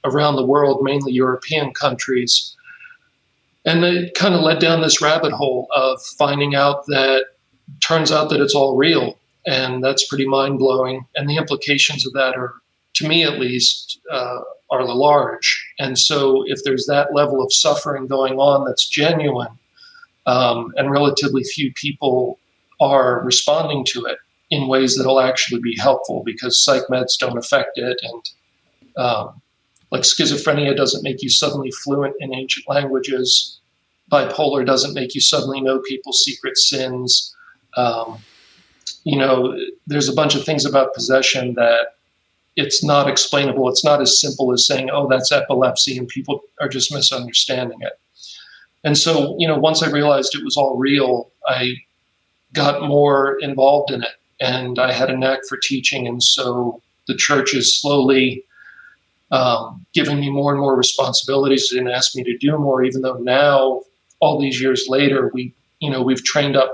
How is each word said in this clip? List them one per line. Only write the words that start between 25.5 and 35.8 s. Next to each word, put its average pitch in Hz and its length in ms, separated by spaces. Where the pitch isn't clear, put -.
be 117 180
helpful, 131 480
because 120 380
psych 131 260
meds 127 280
don't 123 200
affect 123 400
it. 123 240
And, 117 280
um, 117 460
like, - 120
schizophrenia 147 720
doesn't 135 280
make 135 180
you 135 80
suddenly 139 420
fluent 139 480
in 131 140
ancient 131 360
languages. 131 920
Bipolar 139 560
doesn't 139 280
make 127 220
you 131 60
suddenly 135 380
know 131 200
people's 131 440